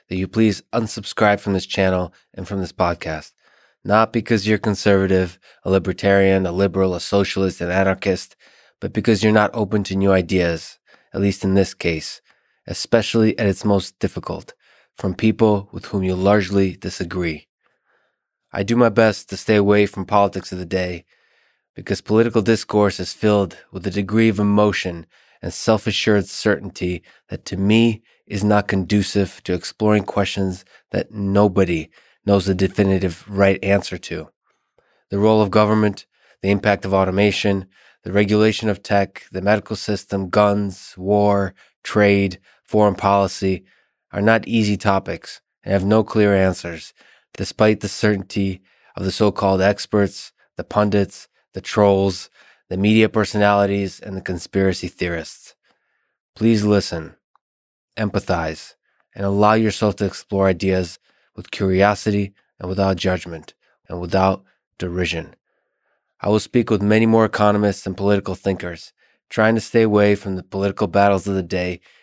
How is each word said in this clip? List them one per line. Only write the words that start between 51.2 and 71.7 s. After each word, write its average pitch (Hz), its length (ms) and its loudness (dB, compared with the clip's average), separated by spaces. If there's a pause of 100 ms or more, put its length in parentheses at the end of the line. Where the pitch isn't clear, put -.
the 95 80 -12
trolls, 98 720 2 (380)
the 92 80 -6
media 107 320 4
personalities, 101 920 0
and 90 160 -12
the 92 40 -8
conspiracy 92 680 -2
theorists. - 640 -8 (800)
Please 110 300 2
listen, 92 500 0 (800)
empathize, 92 800 -6 (400)
and 101 100 -8
allow 101 280 2
yourself 110 420 0
to 104 100 -4
explore 98 440 -2
ideas 92 500 -2 (380)
with - 160 -16
curiosity 101 840 0 (240)
and 90 100 -10
without 95 280 0
judgment 87 580 -6 (340)
and 90 120 -10
without 95 420 0 (360)
derision. 87 580 -6 (840)
I - 80 -4
will 107 120 2
speak 120 300 -2
with 101 120 0
many 110 240 4
more 113 180 4
economists 104 640 0
and 95 100 -6
political 101 380 0
thinkers, 90 580 -6 (380)
trying 113 240 2
to 113 60 0
stay 113 220 2
away 104 340 4
from 101 180 -8
the 92 80 -6
political 98 460 -4
battles 101 400 2
of 98 80 -2
the 92 80 0
day 90 360 -6 (220)